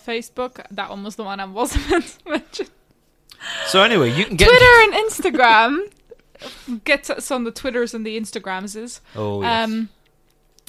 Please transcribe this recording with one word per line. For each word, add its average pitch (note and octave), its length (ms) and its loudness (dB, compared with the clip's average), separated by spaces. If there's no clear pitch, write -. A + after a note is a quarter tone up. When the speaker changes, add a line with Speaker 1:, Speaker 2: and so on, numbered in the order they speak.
Speaker 1:
Facebook. B3 640 -10
That G3+ 180 -10
one G3 140 -12
was G#3 140 -14
the A3 80 -12
one G3 160 -10
I G3 60 -10
wasn't A3+ 440 -4
<laughs> - 0 -
meant - 340 -2
to - 60 -14
mention. - 360 -8
Speaker 2:
So F#3+ 160 2
anyway, F#3+ 300 2
you F3+ 140 -2
can G3+ 100 -8
get F#3 120 6
Speaker 1:
Twitter B4 340 10
and G#4+ 100 4
Instagram. B3+ 1700 -2
Get C#4+ 260 -2
us - 220 -8
on B3+ 100 -2
the A3+ 80 -6
Twitters A#3+ 440 -6
and A3 120 -10
the A3 100 -8
Instagrams. G#3 840 -12
Speaker 2:
Oh, G#2 260 -4
yes. A3+ 260 0
Speaker 1:
Um, A3 200 -6